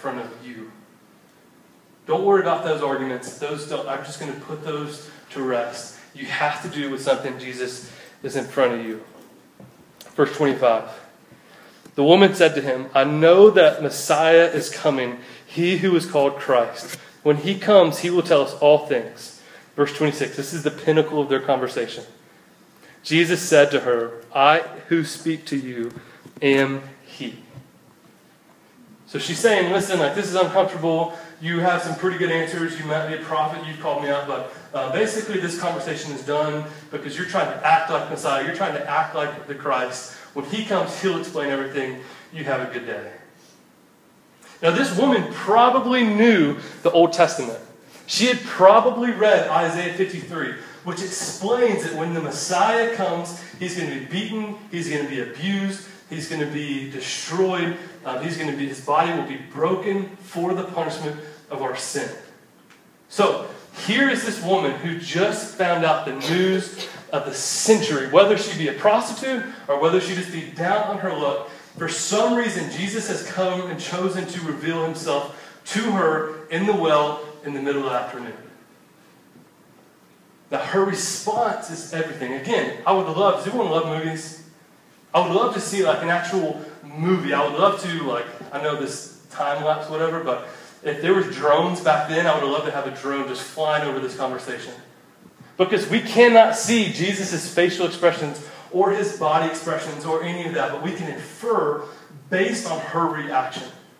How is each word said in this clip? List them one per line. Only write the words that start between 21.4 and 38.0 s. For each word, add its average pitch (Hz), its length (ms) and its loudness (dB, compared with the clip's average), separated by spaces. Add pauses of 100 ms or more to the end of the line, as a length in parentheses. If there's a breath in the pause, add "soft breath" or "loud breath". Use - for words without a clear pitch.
conversation. 127 640 -2 (1000 soft breath)
Jesus 165 380 2
said 143 300 6
to 139 100 2
her, 117 320 0 (220)
"I 147 280 6 (260)
who 165 160 2
speak 156 420 -6
to 143 100 -4
you 123 340 -6 (520 loud breath)
am 135 400 2 (240)
he." - 380 -14 (1600)
So - 120 -8
she's 170 200 -6
saying, 190 340 4
"Listen, 196 280 0
like, 143 140 2
this 196 120 -2
is 175 80 -6
uncomfortable. 165 800 2 (240 loud breath)
You 170 200 -2
have 175 220 2
some 160 140 -6
pretty 180 200 -2
good 170 140 0
answers. 165 480 -4
You 156 80 -8
might 151 200 -2
be 156 80 -6
a 156 40 -8
prophet. 156 480 -2
You've 156 140 -12
called 139 220 -2
me 143 60 -4
out. 143 180 -2
But, - 260 -6 (200 loud breath)
uh, - 200 -4
basically, 214 460 -2
this 170 220 -4
conversation 165 520 -6
is 131 100 -10
done 151 420 -2 (260 loud breath)
because 147 260 -10
you're 180 100 -6
trying 165 220 -2
to - 180 -6
act 160 240 4
like 147 200 -2